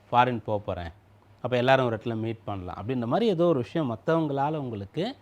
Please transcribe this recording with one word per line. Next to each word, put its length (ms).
ஃபாரின் 320
போப் 220
போறேன், 260
அப்ப 160
எல்லாரும் 300
ஒரு 100
இடத்துல 200
மீட் 280
பண்ணலாம் 320
அப்படின்ற 300
மாதிரி 240
ஏதோ 140
ஒரு 140
விஷயம் 320
மத்தவங்களால 680
உங்களுக்கு 640